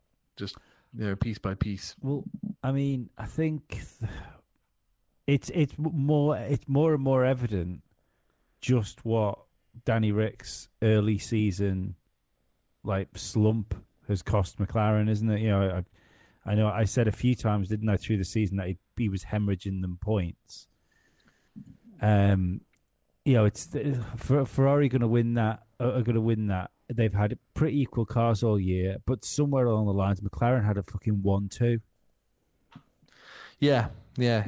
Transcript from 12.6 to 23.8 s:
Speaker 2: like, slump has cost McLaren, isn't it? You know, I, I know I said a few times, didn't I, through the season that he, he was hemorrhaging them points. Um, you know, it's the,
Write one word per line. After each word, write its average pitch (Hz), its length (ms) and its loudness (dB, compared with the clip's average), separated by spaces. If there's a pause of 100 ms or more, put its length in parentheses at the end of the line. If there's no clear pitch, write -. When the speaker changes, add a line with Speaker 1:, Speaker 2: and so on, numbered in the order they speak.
Speaker 2:
like, 98 320 -2
slump 110 580 0 (340)
has 98 140 -2
cost - 360 -2
McLaren, 107 520 0
isn't 110 200 0
it? 104 100 0
You 110 100 0
know, 95 320 2 (640)
I, 98 40 -4
I 104 40 0
know 107 140 4
I 107 160 0
said 113 240 2
a 104 40 2
few 123 220 2
times, 104 340 -2
didn't 110 200 -2
I, 101 80 4
through 107 220 0
the 95 60 0
season 95 340 -2
that 90 100 -4
he, 92 100 -4 (180)
he 113 120 0
was 95 160 -4
hemorrhaging 101 560 -2
them 90 200 -6
points. 98 640 -4 (1300)
Um, 101 600 4 (640)
you 135 100 4
know, 113 100 6
it's - 220 0
the, 131 360 -4 (140)